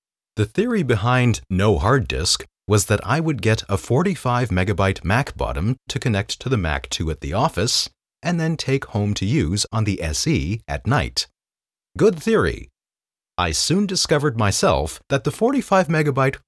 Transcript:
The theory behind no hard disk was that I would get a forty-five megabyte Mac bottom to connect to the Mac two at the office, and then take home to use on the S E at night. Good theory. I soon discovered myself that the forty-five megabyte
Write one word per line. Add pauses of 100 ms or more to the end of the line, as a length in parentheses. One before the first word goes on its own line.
(360)
The
theory
behind (100)
no
hard
disk (220)
was
that
I
would
get
a
forty-five
megabyte
Mac
bottom (120)
to
connect
to
the
Mac
two
at
the
office, (320)
and
then
take
home
to
use
on
the
S
E
at
night. (680)
Good
theory. (720)
I
soon
discovered
myself
that
the
forty-five
megabyte (120)